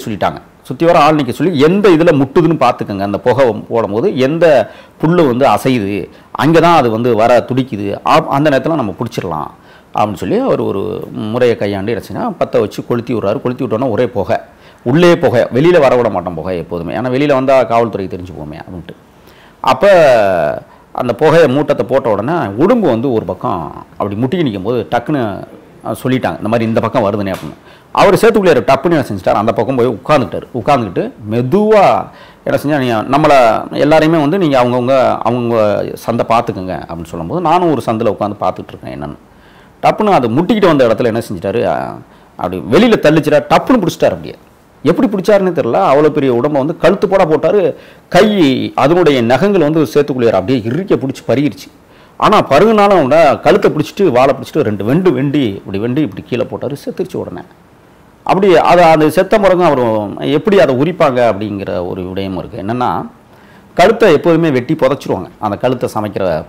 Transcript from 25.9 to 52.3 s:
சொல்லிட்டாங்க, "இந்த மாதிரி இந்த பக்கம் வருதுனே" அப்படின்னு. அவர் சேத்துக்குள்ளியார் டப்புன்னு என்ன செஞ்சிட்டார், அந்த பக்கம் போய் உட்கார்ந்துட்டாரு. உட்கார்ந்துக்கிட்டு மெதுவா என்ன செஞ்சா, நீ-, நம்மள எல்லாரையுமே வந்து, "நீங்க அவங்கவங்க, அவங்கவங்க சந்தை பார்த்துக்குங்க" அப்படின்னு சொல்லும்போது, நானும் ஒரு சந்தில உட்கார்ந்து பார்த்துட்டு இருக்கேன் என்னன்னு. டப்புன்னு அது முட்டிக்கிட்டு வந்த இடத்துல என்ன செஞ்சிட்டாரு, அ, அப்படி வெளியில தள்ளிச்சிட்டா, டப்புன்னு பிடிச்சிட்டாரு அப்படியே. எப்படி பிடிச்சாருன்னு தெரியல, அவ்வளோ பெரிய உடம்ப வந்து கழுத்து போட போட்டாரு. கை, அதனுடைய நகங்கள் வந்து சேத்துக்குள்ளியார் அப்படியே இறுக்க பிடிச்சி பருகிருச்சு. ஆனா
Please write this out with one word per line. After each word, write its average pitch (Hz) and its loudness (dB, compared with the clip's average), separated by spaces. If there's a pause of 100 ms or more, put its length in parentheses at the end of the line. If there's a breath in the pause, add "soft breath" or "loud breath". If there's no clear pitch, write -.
சொல்லிட்டாங்க, 123 -2
"இந்த 101 -8
மாதிரி 113 0
இந்த 113 -2
பக்கம் 113 0
வருதுனே" 101 -2
அப்படின்னு. 82 -10 (240 loud breath)
அவர் 180 4
சேத்துக்குள்ளியார் 190 2
டப்புன்னு - 2
என்ன 165 0
செஞ்சிட்டார், 101 -4
அந்த 113 0
பக்கம் 117 -4
போய் 120 2
உட்கார்ந்துட்டாரு. 113 -2 (100)
உட்கார்ந்துக்கிட்டு 131 -2 (200)
மெதுவா 139 2 (380 loud breath)
என்ன 135 -2
செஞ்சா, 143 -2
நீ-, 117 -2
நம்மள 135 4 (120)
எல்லாரையுமே 156 2
வந்து, 151 0
"நீங்க 139 2
அவங்கவங்க, 123 0
அவங்கவங்க 113 0
சந்தை 117 -4
பார்த்துக்குங்க" 98 -2
அப்படின்னு 85 -12
சொல்லும்போது, 85 -8
நானும் 170 2
ஒரு 117 -2
சந்தில 113 -2
உட்கார்ந்து 101 -4
பார்த்துட்டு - -6
இருக்கேன் 67 -14
என்னன்னு. 73 -12 (680 soft breath)
டப்புன்னு 196 0
அது 131 2
முட்டிக்கிட்டு 180 0
வந்த 143 4
இடத்துல 113 0
என்ன 117 -2 (100)
செஞ்சிட்டாரு, 98 -4
அ, 65 -4 (420 soft breath)
அப்படி 90 -6
வெளியில 214 4
தள்ளிச்சிட்டா, 147 2
டப்புன்னு 185 2
பிடிச்சிட்டாரு 156 -2
அப்படியே. 85 -4 (480)
எப்படி 180 2
பிடிச்சாருன்னு 190 0
தெரியல, 120 -2
அவ்வளோ 151 4
பெரிய 139 0
உடம்ப 127 0
வந்து 151 -2
கழுத்து 190 2
போட 190 2
போட்டாரு. 160 0 (340 loud breath)
கை, 160 2
அதனுடைய 147 2
நகங்கள் 160 2
வந்து 151 2
சேத்துக்குள்ளியார் 127 0
அப்படியே 101 0
இறுக்க 156 -2
பிடிச்சி 131 -6
பருகிருச்சு. 135 -2 (460 soft breath)
ஆனா - 2